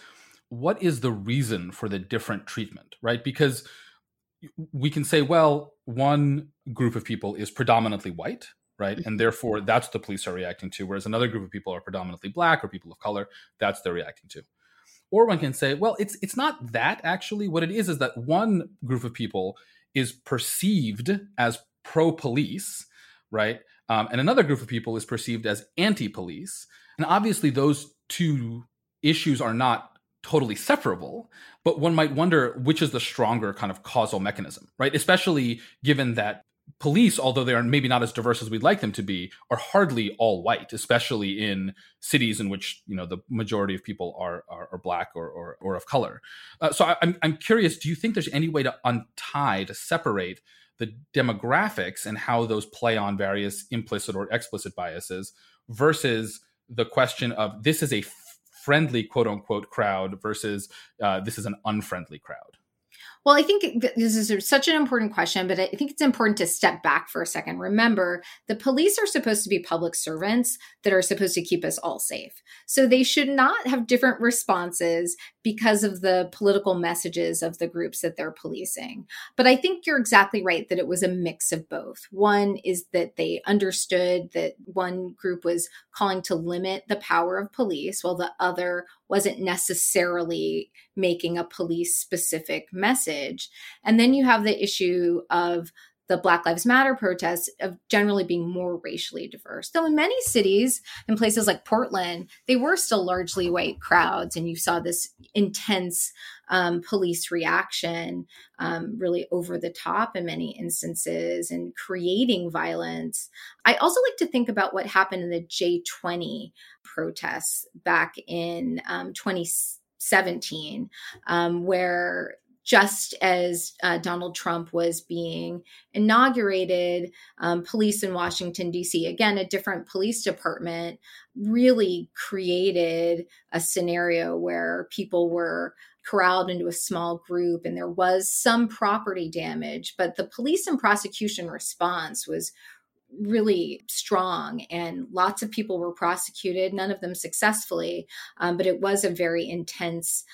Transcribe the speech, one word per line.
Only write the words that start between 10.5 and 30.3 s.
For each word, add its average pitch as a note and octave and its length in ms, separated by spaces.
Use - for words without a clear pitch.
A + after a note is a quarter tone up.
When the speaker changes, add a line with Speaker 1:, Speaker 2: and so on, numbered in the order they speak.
Speaker 1:
to, G2 140
whereas G2 200
another A2+ 220
group G#2 160
of F2+ 60
people G2 220
are F2 80
predominantly F#2 480
black E3 340
or G#2 60
people E2 240
of - 60
color, G#2 300
that's G2+ 220
they're F2+ 140
reacting D2+ 360
to. C#2+ 120
Or A3 160
one F#3 120
can C#3 160
say, C#3 200
well, G#3 240
it's, G3+ 240
it's G3 140
not B3 360
that B2+ 300
actually. G3 460
What E3 140
it E3 80
is, G3+ 180
is D3+ 100
that B2+ 180
one E3+ 520
group B2 180
of A#2+ 120
people G2 420
is B2+ 180
perceived C#3 1080
as A#2+ 200
pro-police, D#3 1040
right? A2 300
Um, A2+ 240
and A#2+ 80
another A3 220
group C#3+ 180
of A#2 80
people A#2 280
is A2 80
perceived A#2 420
as G#2+ 180
anti-police. A#2 880
And D3+ 80
obviously, F#3+ 440
those C#3+ 420
two A#2+ 560
issues D3+ 380
are A2+ 140
not A#2 360
totally C3 300